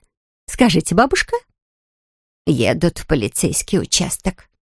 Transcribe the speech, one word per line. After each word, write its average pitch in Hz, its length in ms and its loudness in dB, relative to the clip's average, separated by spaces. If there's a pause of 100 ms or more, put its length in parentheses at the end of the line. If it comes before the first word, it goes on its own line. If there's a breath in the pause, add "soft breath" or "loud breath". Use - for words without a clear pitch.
(480)
Скажите, 170 480 2
бабушка". 277 400 2 (1080)
"Едут 139 540 0
в - 80 -12
полицейский - 720 -2
участок", - 720 -4 (200)